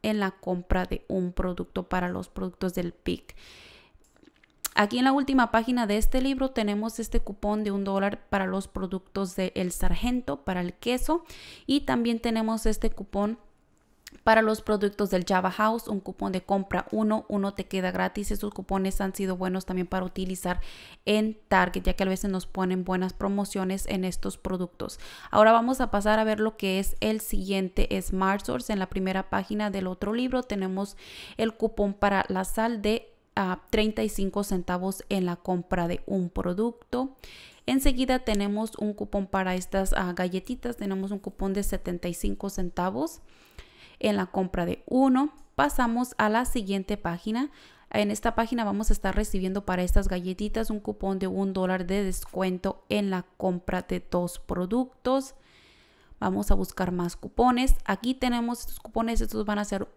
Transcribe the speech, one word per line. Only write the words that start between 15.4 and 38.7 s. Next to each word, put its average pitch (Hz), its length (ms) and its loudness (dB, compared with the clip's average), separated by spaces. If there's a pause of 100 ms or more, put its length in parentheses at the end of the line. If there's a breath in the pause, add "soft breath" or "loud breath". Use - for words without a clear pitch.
House, 220 360 0
un 202 140 -2
cupón 190 320 -6
de 185 100 -2
compra 190 500 0
uno, 214 360 2
uno 196 240 -2
te 196 140 -8
queda 185 240 -2
gratis. 185 400 -2
Estos 208 240 -4
cupones 190 480 0
han 190 120 -2
sido 190 220 -2
buenos 185 300 -2
también 180 200 -2
para 185 200 -2
utilizar 185 540 -4 (440 loud breath)
en 214 320 2 (120)
Target, 180 340 4
ya 185 120 4
que 196 100 0
a - 20 2
veces 190 240 0
nos 185 160 -2
ponen 185 380 -2
buenas 185 280 -2
promociones 196 720 -2
en 185 180 -2
estos 185 340 -4
productos. - 600 -6 (320 loud breath)
Ahora 220 220 8
vamos 247 300 4
a 233 80 0
pasar 214 300 2
a 220 40 2
ver 214 160 0
lo 220 160 0
que 190 220 0
es - 220 0
el 214 200 0
siguiente 190 680 0 (120)
Smart 190 460 0
Source. 240 260 -4
En 202 60 0
la 190 100 -2
primera 190 400 -2
página 208 420 -2
del 190 160 -2
otro 196 280 -4
libro 247 280 0
tenemos 190 540 -4 (400 loud breath)
el 220 180 0
cupón 208 380 0
para 202 360 2
la 190 160 -2
sal 226 360 -2
de, 214 320 -2 (240)
ah, 185 320 0
treinta 214 360 2
y 214 40 -2
cinco 196 340 -2
centavos 185 680 -2
en 190 160 2
la 175 100 -2
compra 180 500 -2
de - 200 -4
un 185 240 -2
producto. 233 840 -4 (500 loud breath)
Enseguida 254 540 4
tenemos 214 580 -2